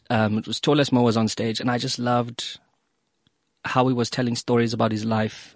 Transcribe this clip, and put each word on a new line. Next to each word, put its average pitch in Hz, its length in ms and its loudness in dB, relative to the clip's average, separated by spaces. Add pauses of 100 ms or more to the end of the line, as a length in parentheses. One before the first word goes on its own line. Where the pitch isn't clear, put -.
um, 110 280 2
it 110 100 -4
was - 120 -6
Tolas 147 320 2
Mo 123 100 6
was 113 160 4
on 110 100 2
stage, 113 320 -4
and 123 100 -2
I 123 80 0
just 123 220 -4
loved 120 600 -2 (1040)
how 127 240 2
he 131 60 2
was 120 160 0
telling 120 260 -2
stories 117 380 0
about 113 180 0
his 107 140 -4
life 110 500 -4